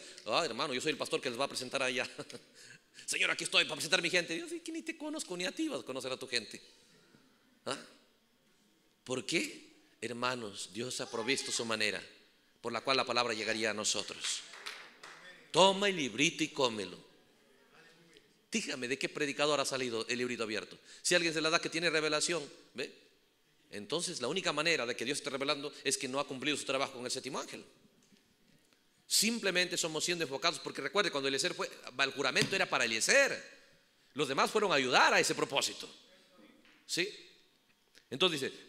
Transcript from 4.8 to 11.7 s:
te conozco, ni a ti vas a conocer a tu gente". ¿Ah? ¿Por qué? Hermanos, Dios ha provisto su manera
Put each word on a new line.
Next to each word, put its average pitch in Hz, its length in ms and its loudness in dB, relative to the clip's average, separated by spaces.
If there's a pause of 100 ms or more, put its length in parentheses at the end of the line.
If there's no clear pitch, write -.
te 320 120 -6
conozco, 302 400 -6
ni 180 100 -4
a 285 60 -2
ti 320 160 -2
vas 226 120 -2
a 107 40 -12
conocer 131 280 -6
a 123 60 -4
tu 127 100 -10
gente". 110 340 -2 (1040)
¿Ah? 135 120 -2 (1300)
¿Por 127 220 -4
qué? - 460 -4 (280)
Hermanos, 120 720 -4
Dios 120 300 -6
ha 127 80 -8
provisto 117 420 0
su 120 140 -2
manera 107 340 2 (600)